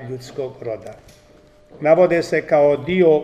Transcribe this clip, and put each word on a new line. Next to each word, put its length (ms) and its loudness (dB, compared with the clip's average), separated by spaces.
ljudskog 520 -10
roda. 320 -10
Navode 420 2
se 200 -4
kao 340 2
dio 480 2